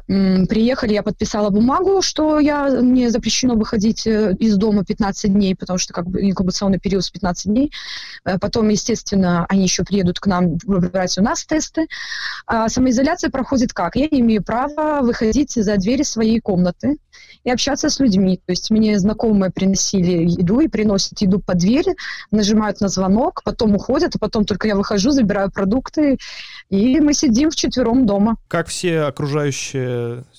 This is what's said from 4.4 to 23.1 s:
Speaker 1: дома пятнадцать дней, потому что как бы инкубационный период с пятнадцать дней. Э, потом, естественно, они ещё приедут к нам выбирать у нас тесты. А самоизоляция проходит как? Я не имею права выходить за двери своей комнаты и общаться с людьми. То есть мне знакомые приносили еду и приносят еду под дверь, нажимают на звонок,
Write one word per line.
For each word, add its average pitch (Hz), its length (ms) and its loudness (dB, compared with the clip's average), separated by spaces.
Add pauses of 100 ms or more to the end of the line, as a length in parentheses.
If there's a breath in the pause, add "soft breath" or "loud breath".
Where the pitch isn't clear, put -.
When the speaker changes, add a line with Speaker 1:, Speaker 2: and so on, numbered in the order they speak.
Speaker 1:
дома 208 280 2
пятнадцать 196 480 -2
дней, 196 240 2
потому - 200 -6
что - 160 -6
как 170 140 -6
бы 185 160 -4
инкубационный 190 560 0
период 185 260 -2
с - 60 -8
пятнадцать - 400 -6
дней. 269 220 0 (520 loud breath)
Э, 185 140 -2
потом, 214 300 0
естественно, 190 800 0
они 196 160 2
ещё 180 200 0
приедут 180 360 0
к - 80 -2
нам 180 360 2
выбирать 185 540 0
у 185 40 2
нас 285 220 0
тесты. 311 440 -4 (580 loud breath)
А 226 220 0
самоизоляция 262 640 0
проходит 262 420 -2
как? 175 240 -4
Я 262 120 2
не 294 120 2
имею 226 240 4
права 294 580 -2
выходить 233 520 0
за 208 240 0
двери 240 260 0
своей 226 340 0
комнаты 196 600 0 (440 loud breath)
и 247 80 -2
общаться 269 400 -2
с - 80 -2
людьми. 190 380 2 (100)
То 185 60 -4
есть - 180 -6
мне 214 300 4
знакомые 202 500 2
приносили 180 800 0 (120)
еду 190 200 2
и 320 80 2
приносят 214 520 -2
еду 196 200 2
под 185 180 -2
дверь, 269 380 2 (340 loud breath)
нажимают 208 500 0
на 208 80 2
звонок, 196 560 0